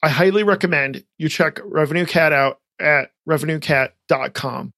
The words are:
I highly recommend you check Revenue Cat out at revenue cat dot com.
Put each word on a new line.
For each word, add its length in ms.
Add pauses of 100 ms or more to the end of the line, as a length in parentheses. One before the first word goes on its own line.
I 60
highly 340
recommend 600 (140)
you 100
check 360
Revenue 420
Cat 260
out 280 (200)
at 320 (140)
revenue 340
cat 360 (120)
dot 260
com. 440